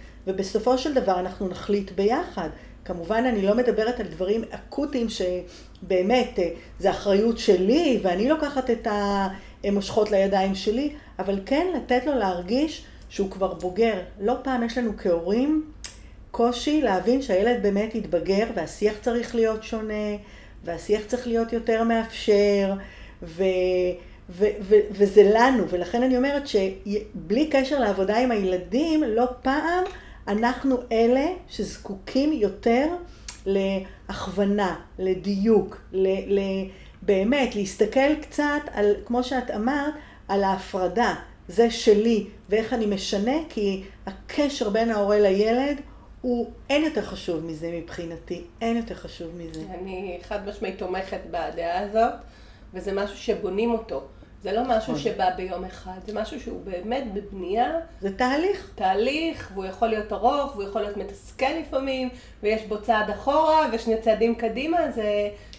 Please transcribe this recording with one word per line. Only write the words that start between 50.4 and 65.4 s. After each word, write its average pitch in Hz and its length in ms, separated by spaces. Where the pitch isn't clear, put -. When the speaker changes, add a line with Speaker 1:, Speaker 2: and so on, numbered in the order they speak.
Speaker 2:
משמעית 190 300
תומכת 190 500
בדעה 170 520
הזאת, 214 340
וזה 185 200
משהו 202 240
שבונים 202 540
אותו. 220 320
זה 185 80
לא 220 120
משהו 240 300
Speaker 1:
נכון. 151 40
Speaker 2:
שבא 185 380
ביום 185 280
אחד, 185 340
זה 214 140
משהו 240 180
שהוא 185 240
באמת 208 500
בבנייה. 196 580
Speaker 1:
זה 196 160
תהליך. 302 580
Speaker 2:
תהליך, 247 800
והוא 190 120
יכול 190 220
להיות 214 260
ארוך, 262 420
והוא 202 80
יכול 214 180
להיות 208 160
מתסכל - 640
לפעמים, 269 480
ויש 214 180
בו 208 200
צעד 208 280
אחורה 311 640
ושני 226 280
צעדים 226 340
קדימה, 269 560
זה 208 380